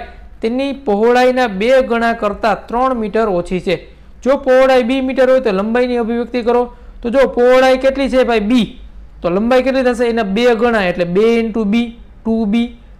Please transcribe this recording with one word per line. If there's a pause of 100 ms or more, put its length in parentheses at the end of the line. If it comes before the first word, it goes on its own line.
(420)
તેની
પહોળાઈના
બે
ગણા
કરતાં
ત્રણ
મીટર
ઓછી
છે. (340)
જો
પહોળાઈ
બી
મીટર
હોય
તો
લંબાઈની
અભિવ્યક્તિ
કરો. (280)
તો
જો
પહોળાઈ
કેટલી
છે
ભાઈ?
બી, (420)
તો
લંબાઈ
કેટલી
થશે?
એના
બે
ગણા
એટલે
બે
into
બી, (260)
ટુ
બી, (240)